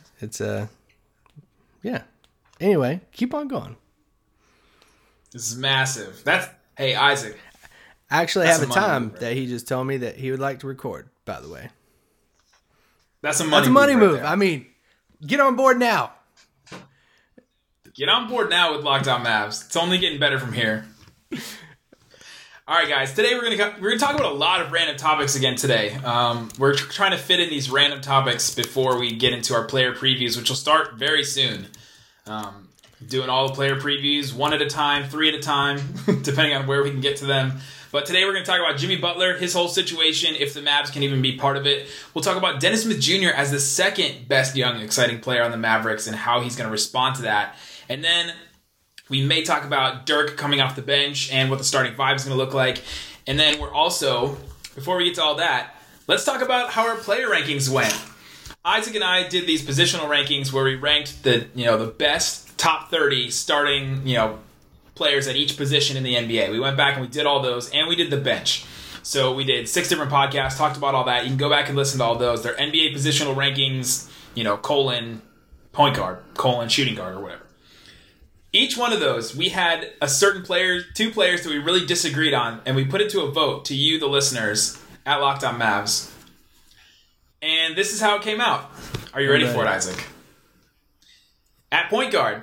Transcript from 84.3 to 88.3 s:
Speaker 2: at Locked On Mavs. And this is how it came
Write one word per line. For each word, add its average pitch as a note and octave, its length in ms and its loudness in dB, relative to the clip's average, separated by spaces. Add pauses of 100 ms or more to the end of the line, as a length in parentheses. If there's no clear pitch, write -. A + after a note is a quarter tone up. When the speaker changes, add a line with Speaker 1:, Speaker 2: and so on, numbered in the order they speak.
Speaker 2:
at C#3+ 140 2
Locked C#3 240 0
On A#2+ 140 -2
Mavs. G#2 540 0 (1300)
And D#3+ 340 0
this G3+ 180 0
is G3 60 -4
how G#3 160 4
it G3+ 60 -6
came G#3+ 180 -2